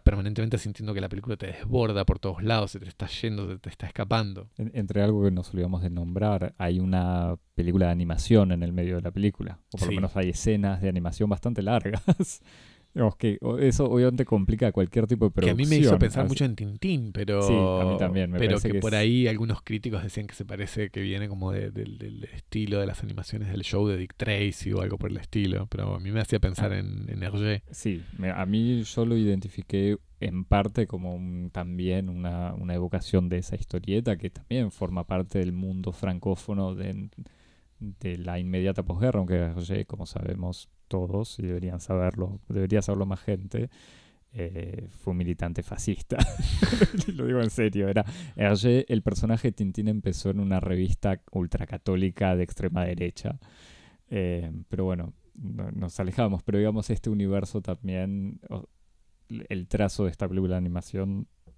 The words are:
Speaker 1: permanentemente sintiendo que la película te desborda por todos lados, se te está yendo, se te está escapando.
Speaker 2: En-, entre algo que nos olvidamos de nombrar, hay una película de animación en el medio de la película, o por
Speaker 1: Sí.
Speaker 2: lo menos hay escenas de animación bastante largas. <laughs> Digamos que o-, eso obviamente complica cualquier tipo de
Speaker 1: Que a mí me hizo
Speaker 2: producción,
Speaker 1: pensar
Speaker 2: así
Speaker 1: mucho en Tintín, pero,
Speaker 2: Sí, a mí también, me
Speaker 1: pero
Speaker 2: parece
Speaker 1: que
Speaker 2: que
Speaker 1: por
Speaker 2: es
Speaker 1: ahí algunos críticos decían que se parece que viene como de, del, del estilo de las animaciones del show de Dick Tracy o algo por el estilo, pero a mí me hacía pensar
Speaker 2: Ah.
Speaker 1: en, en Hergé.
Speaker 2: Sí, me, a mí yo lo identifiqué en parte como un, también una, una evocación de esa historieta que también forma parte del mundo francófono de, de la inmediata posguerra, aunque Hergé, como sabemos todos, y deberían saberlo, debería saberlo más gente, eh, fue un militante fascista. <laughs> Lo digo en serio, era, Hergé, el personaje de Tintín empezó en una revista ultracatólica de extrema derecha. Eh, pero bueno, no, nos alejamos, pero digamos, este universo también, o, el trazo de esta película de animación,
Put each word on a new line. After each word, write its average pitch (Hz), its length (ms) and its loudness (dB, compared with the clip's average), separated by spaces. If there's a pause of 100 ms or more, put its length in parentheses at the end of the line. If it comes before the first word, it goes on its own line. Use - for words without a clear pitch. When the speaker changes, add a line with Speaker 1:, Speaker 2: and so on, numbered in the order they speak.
Speaker 1:
permanentemente 104 560 2
sintiendo 107 340 -6
que 98 80 -4
la 95 80 -4
película 101 260 -6
te 95 120 -8
desborda 107 580 0
por 92 140 4
todos 90 240 -4
lados, 107 280 2
se 98 80 -10
te 95 80 -12
está - 200 -8
yendo, 101 440 -4
se 92 60 -8
te - 120 -14
está - 180 -10
escapando. 104 680 -2
Speaker 2:
En-, 110 180 -4
entre 101 260 0
algo 104 240 4
que 98 60 6
nos 90 220 -2
olvidamos 90 280 0
de 90 80 0
nombrar, 90 680 0
hay 90 200 2
una 90 560 2 (200)
película 87 320 4
de 87 40 4
animación 90 640 6
en 85 100 0
el 87 80 -2
medio 90 260 0
de 87 40 -2
la 87 100 -4
película, 98 480 -2 (140)
o - 60 -8
por - 20 -
Speaker 1:
Sí. 90 60 2
Speaker 2:
lo 92 80 0
menos 92 200 -2
hay 92 140 2
escenas 101 520 2
de 98 60 0
animación 90 420 0
bastante 107 340 0
largas. 107 420 0
<laughs> - 480 2 (400)
Digamos 107 220 2
que 107 260 0
o-, 120 160 -2
eso 135 320 4
obviamente 123 340 4
complica 107 480 4
cualquier 107 360 2
tipo 110 200 4
de 92 140 2
Speaker 1:
Que 87 80 6
a 90 60 4
mí 131 100 2
me 151 120 6
hizo 117 200 8
Speaker 2:
producción, - 20 2
Speaker 1:
pensar 117 260 4
Speaker 2:
así - 40 2
Speaker 1:
mucho 139 160 2
en 113 100 0
Tintín, 107 560 -2
pero, 101 300 0
Speaker 2:
Sí, 101 140 6
a 92 360 4
mí 95 60 2
también, 92 320 2
me 90 80 -2
Speaker 1:
pero 107 140 4
Speaker 2:
parece 104 160 2
Speaker 1:
que 101 80 2
Speaker 2:
que 98 60 2
Speaker 1:
por 110 120 2
Speaker 2:
es 104 60 4
Speaker 1:
ahí 120 280 4
algunos 110 360 0
críticos 107 400 -4
decían 104 240 -6
que - 80 -18
se 98 100 -10
parece 101 460 -6
que 98 100 -6
viene 98 260 -2
como 92 240 -4
de, 101 200 -4
del, 104 260 -8
del 107 280 -10
estilo 101 540 -4
de 101 60 0
las 95 160 -6
animaciones 101 480 -6
del 98 140 -4
show 101 240 2
de 98 100 0
Dick 92 180 -6
Tracy 101 580 -2
o 95 80 0
algo 98 180 -4
por 101 100 -4
el 98 80 -4
estilo, 98 540 -2
pero 98 240 -4
a 92 40 -6
mí 95 120 -6
me 110 100 0
hacía 107 180 0
pensar 98 320 2
Speaker 2:
Ah. 98 60 -2
Speaker 1:
en, 98 320 -6
en 98 140 -4
Hergé. 101 480 -2
Speaker 2:
Sí, 90 320 -4 (160)
me, 92 100 -2
a 92 160 -2
mí 113 380 2
yo 113 240 0
lo 117 100 2
identifiqué 101 800 0 (220)
en 92 260 -4
parte 104 400 2
como 90 300 -6
un, 90 360 -6
también 90 580 -2
una, 87 440 -4
una 87 220 -4
evocación 90 520 0
de 87 120 -2
esa 90 160 -6
historieta 98 640 -2
que 90 120 -8
también 117 400 -4
forma 90 380 -4
parte 95 320 -2
del 90 120 0
mundo 92 420 -4
francófono 95 840 -2
de, 98 340 -8 (720)
de 95 400 -8
la 87 180 -6
inmediata 92 460 0
posguerra, 107 340 0
aunque 90 200 2
Hergé, 87 500 -2
como - 180 -8
sabemos 92 640 -6 (200)
todos, 95 500 -4
y - 40 -6
deberían 90 360 -4
saberlo, 92 600 -2 (100)
debería 98 340 2
saberlo 98 240 0
más 98 120 -2
gente, 104 520 -4 (600)
eh, 90 580 -8 (120)
fue 98 100 -4
un 87 60 -2
militante 87 460 -2
fascista. - 540 -4
<laughs> - 1000 2
Lo 127 100 -2
digo 123 160 2
en 113 80 2
serio, 101 380 2
era, 101 180 2 (300)
Hergé, 107 580 4
el 107 80 2
personaje 110 460 0
de 110 60 4
Tintín 104 340 -2
empezó 101 420 -2
en 98 100 0
una 95 200 2
revista 92 600 0 (120)
ultracatólica 92 1040 0
de 90 80 2
extrema 87 420 -2
derecha. 90 540 -4 (720)
Eh, 87 420 -2 (180)
pero 92 160 -2
bueno, 87 280 -2 (200)
no, 101 380 -8
nos - 280 -6
alejamos, 98 440 0
pero 101 160 2
digamos, 107 320 0
este 107 180 -2
universo 101 520 0
también, 98 760 -4 (120)
o, 101 160 -10 (840)
el 92 180 -6
trazo 104 380 2
de 87 60 2
esta 95 160 -4
película 92 280 0
de - 40 0
animación, 95 680 -4 (300)